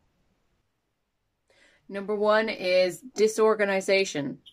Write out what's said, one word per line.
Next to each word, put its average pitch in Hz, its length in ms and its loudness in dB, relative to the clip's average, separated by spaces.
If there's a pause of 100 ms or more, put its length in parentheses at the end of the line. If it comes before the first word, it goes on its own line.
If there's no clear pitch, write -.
(1900)
Number 202 280 -8
one 214 320 2
is 185 520 0
disorganization. 196 1400 0 (120)